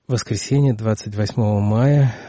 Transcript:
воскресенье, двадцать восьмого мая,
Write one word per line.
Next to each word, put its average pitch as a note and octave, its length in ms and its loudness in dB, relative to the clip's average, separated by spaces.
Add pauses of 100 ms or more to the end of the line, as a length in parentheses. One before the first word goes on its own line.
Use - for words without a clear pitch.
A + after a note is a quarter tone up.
воскресенье, B2+ 640 0
двадцать G#2+ 400 -4
восьмого G#2 460 0
мая, B2 560 2 (120)